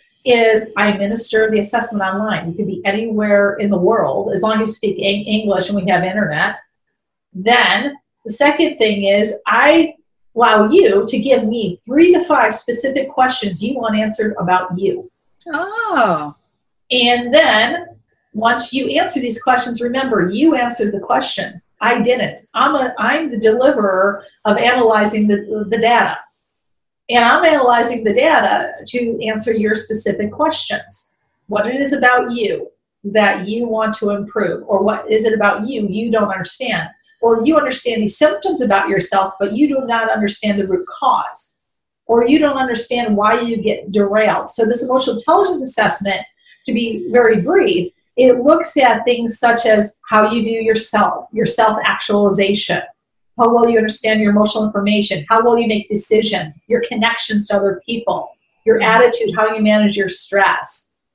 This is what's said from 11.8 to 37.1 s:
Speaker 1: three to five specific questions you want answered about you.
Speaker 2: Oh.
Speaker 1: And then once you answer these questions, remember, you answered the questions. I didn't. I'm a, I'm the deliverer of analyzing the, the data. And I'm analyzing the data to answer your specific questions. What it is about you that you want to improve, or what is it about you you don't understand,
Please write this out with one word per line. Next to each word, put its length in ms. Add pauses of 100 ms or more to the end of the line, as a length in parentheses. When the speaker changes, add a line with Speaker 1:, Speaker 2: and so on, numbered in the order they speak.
Speaker 1:
three 260
to 120
five 300
specific 540
questions 540
you 140
want 200
answered 420
about 400
you. 300 (380)
Speaker 2:
Oh. 880 (560)
Speaker 1:
And 420
then 540 (480)
once 380
you 180
answer 300
these 220
questions, 380
remember, 500
you 240
answered 380
the 80
questions. 680 (100)
I 220
didn't. 520
I'm 200
a, 240
I'm 320
the 100
deliverer 840 (200)
of 120
analyzing 680
the, 420
the 100
data. 400 (880)
And 160
I'm 200
analyzing 600
the 80
data 600 (140)
to 400
answer 260
your 220
specific 560
questions. 800 (380)
What 180
it 140
is 120
about 380
you 400 (320)
that 460
you 180
want 300
to 140
improve, 540
or 200
what 260
is 140
it 80
about 340
you 220
you 240
don't 180
understand, 580 (320)